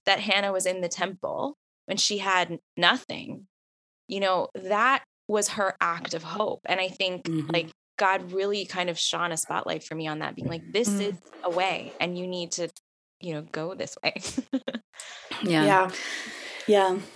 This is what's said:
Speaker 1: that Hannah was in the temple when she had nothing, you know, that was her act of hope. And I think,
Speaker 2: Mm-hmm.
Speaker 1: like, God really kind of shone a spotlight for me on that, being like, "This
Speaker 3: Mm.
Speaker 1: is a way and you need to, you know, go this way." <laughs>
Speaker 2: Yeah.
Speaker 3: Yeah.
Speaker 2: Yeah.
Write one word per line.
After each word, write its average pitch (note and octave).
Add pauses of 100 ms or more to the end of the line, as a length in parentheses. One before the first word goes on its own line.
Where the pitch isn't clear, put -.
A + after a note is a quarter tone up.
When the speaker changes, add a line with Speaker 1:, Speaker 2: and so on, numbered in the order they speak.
Speaker 1:
that G3
Hannah G3+
was F#3
in F#3
the F3
temple F#3 (320)
when G3
she G3+
had F3+ (180)
nothing, - (600)
you G3
know, F#3
that G#3 (240)
was G#3
her F#3+
act E3+
of E3
hope. F3+
And F#3
I F#3
think, F#3
Speaker 2:
Mm-hmm. D#3
Speaker 1:
like, E3 (280)
God F#3
really G3
kind F3+
of E3+
shone E3+
a D#3+
spotlight D#3+
for -
me D#3
on D#3
that, D3
being -
like, E3
"This G#3
Speaker 3:
Mm. G3+
Speaker 1:
is G3+ (280)
a F3+
way F3+
and F3
you F3+
need F3
to, E3+ (500)
you F3
know, D3+
go D#3+
this -
way." - (320)
<laughs> C4 (800)
Speaker 2:
Yeah. D#3+
Speaker 3:
Yeah. F#3 (760)
Speaker 2:
Yeah. F#3+ (180)